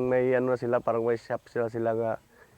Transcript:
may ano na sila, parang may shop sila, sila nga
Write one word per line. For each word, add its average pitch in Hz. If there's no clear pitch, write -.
may 127
ano 127
na 120
sila, 120
parang 117
may 117
shop -
sila, 120
sila 113
nga 113